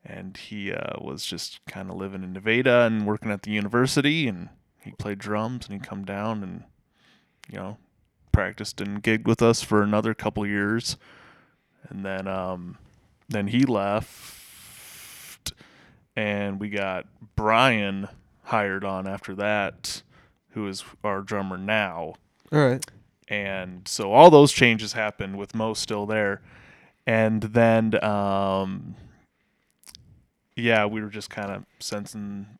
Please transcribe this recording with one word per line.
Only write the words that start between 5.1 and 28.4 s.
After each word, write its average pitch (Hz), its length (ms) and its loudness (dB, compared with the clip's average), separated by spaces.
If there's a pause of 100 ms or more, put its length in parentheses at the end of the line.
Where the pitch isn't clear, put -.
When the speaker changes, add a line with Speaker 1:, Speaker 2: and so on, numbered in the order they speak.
Speaker 1:
drums, 107 480 -6
and 101 80 -12
he'd 98 120 -12
come 98 180 -12
down 101 380 -6
and, 90 220 -12 (880)
you 98 80 -14
know, 98 180 -12 (540)
practiced 101 500 -2
and 101 220 -6
gigged 110 240 0
with 113 160 2
us 117 180 4
for 104 220 2
another 107 320 0
couple 104 320 -4
years. 104 500 -2 (960)
And 98 160 -12
then, 95 200 -6
um, 92 520 -8 (500)
then 101 200 -4
he 123 180 2
left, - 1900 -8 (640)
and 101 420 -4
we 104 120 -8
got 95 360 -4 (300)
Brian 107 720 2 (360)
hired 101 400 -2
on 95 220 -6
after 98 300 -10
that, 101 680 -4 (480)
who 107 180 -8
is 95 160 -10 (200)
our 98 180 -2
drummer 95 360 -6
now. 92 560 -4 (380)
Speaker 2:
All 151 140 2
right. 131 180 0 (440)
Speaker 1:
And 95 600 -6
so 101 240 -4
all 156 180 12
those 143 220 10
changes 110 400 4
happened 104 460 -6
with 101 160 -12
Mo 110 200 -2
still 104 320 -4
there. 104 360 -2 (640)
And 110 360 2
then, 113 640 4
um, 98 920 -2 (1600)